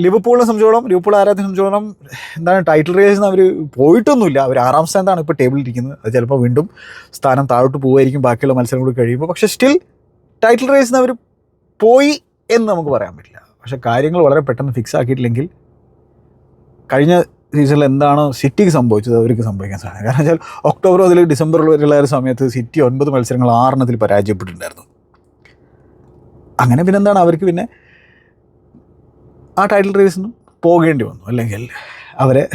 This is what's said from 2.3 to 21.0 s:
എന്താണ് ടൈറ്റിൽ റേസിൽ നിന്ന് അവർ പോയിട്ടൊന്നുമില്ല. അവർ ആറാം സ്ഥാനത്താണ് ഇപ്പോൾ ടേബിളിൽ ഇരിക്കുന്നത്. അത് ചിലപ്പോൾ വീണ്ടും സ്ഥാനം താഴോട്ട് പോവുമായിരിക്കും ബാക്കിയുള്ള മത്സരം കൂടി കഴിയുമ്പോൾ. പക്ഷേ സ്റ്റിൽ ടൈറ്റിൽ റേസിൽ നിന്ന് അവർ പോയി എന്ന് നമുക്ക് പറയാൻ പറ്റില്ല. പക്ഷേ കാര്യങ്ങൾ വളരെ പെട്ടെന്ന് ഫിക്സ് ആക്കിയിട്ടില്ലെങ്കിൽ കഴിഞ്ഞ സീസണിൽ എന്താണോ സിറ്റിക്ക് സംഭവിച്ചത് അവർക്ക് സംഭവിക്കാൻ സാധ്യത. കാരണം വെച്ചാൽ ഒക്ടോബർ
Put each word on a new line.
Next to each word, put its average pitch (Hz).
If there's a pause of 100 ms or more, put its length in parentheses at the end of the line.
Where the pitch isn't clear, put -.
എന്താണ് 175
ടൈറ്റിൽ 156
റേസിൽ 202
നിന്ന് 202
അവർ 190 (360)
പോയിട്ടൊന്നുമില്ല. 185
അവർ 127
ആറാം 147
സ്ഥാനത്താണ് 190
ഇപ്പോൾ 151
ടേബിളിൽ 135
ഇരിക്കുന്നത്. 123
അത് 110
ചിലപ്പോൾ 123
വീണ്ടും 123 (500)
സ്ഥാനം 135
താഴോട്ട് 131
പോവുമായിരിക്കും 135
ബാക്കിയുള്ള 127
മത്സരം 123
കൂടി 131
കഴിയുമ്പോൾ. 127
പക്ഷേ 208
സ്റ്റിൽ 269 (720)
ടൈറ്റിൽ 240
റേസിൽ 262
നിന്ന് 254
അവർ 254 (720)
പോയി 269 (360)
എന്ന് 226
നമുക്ക് 156
പറയാൻ 98
പറ്റില്ല. - (200)
പക്ഷേ 127
കാര്യങ്ങൾ 147
വളരെ 143
പെട്ടെന്ന് 131
ഫിക്സ് 117
ആക്കിയിട്ടില്ലെങ്കിൽ 127 (1400)
കഴിഞ്ഞ 147 (400)
സീസണിൽ 147
എന്താണോ 143 (160)
സിറ്റിക്ക് 175
സംഭവിച്ചത് 117
അവർക്ക് 117
സംഭവിക്കാൻ 98
സാധ്യത. 95
കാരണം 131
വെച്ചാൽ 160 (320)
ഒക്ടോബർ 185